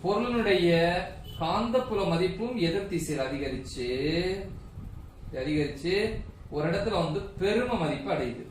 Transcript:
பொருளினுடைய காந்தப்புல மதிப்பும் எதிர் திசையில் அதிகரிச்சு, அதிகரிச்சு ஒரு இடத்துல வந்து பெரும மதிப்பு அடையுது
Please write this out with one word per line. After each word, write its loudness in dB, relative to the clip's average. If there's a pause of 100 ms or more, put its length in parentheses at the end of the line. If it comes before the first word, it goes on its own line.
பொருளினுடைய 4 (720)
காந்தப்புல 2 (120)
மதிப்பும் 0 (120)
எதிர் -2
திசையில் 0
அதிகரிச்சு, -4 (1500)
அதிகரிச்சு 0 (600)
ஒரு 0
இடத்துல 0
வந்து -2 (200)
பெரும 2
மதிப்பு -2
அடையுது -4